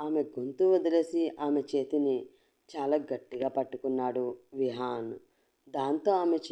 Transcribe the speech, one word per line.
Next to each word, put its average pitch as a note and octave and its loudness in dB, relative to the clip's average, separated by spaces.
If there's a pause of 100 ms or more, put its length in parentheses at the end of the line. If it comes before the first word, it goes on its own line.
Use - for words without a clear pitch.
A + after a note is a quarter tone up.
ఆమె D#3 0
గొంతు C3+ -2
వదిలేసి E3 4 (100)
ఆమె D3 2
చేతిని C#3 0 (500)
చాలా C#3+ 0
గట్టిగా C3 -4
పట్టుకున్నాడు B2+ -2 (180)
విహాన్. A#2+ -4 (560)
దాంతో D3 0
ఆమె F3 2 (140)